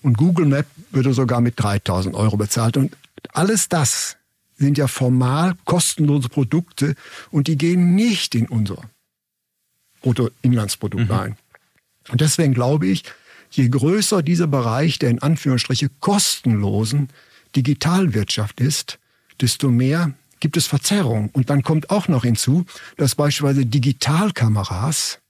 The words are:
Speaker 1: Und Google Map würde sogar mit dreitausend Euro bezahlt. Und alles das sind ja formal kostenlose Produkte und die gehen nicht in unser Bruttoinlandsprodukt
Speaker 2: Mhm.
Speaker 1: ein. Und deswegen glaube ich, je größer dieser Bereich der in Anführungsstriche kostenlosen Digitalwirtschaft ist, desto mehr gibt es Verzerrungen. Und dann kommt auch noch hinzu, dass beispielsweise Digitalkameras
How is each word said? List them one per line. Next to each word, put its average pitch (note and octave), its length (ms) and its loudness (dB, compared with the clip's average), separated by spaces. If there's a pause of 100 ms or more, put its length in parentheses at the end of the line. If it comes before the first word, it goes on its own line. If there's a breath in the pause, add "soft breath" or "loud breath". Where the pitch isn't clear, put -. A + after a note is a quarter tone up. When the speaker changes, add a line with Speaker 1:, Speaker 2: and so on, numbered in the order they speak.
Speaker 1:
Und B2+ 160 2
Google E3 300 2
Map C#3 180 2 (260)
würde C3 220 2
sogar A#2+ 300 2
mit A#2+ 180 -2
dreitausend F#2+ 540 -2
Euro G#2+ 240 0
bezahlt. A2+ 400 0
Und - 180 -2 (380)
alles G3 340 0
das - 480 -2 (400)
sind C#3+ 220 2
ja C#3 100 0
formal C3 680 0 (120)
kostenlose D3 640 0
Produkte D3 640 -2 (360 loud breath)
und C#3+ 160 0
die D#3+ 120 0
gehen F3 360 2
nicht G#3+ 400 0
in A#2 120 2
unser G2+ 340 -4 (1200)
Bruttoinlandsprodukt A2+ 1120 -2
Speaker 2:
Mhm. F#2 40 0
Speaker 1:
ein. G2+ 220 -4 (720)
Und B2 140 0
deswegen D3+ 320 2
glaube C#3 320 0
ich, F#3+ 180 0 (460 loud breath)
je B2+ 180 2
größer E3+ 540 0
dieser E3+ 240 0
Bereich C3+ 520 0
der B2+ 120 0
in A#2+ 100 0
Anführungsstriche C#3 680 0 (100)
kostenlosen A2+ 1120 0 (440 soft breath)
Digitalwirtschaft C#3 1080 -2
ist, - 380 -4 (420 soft breath)
desto C3 300 0
mehr C3+ 420 2 (280)
gibt D#3 180 -2
es - 80 0
Verzerrungen. C3 680 0
Und C3 160 0
dann C#3+ 140 2
kommt D#3 260 0
auch G3 200 0
noch C3 160 2
hinzu, C3+ 420 0 (320 loud breath)
dass C#3 160 0
beispielsweise C#3+ 500 0
Digitalkameras B2 1700 0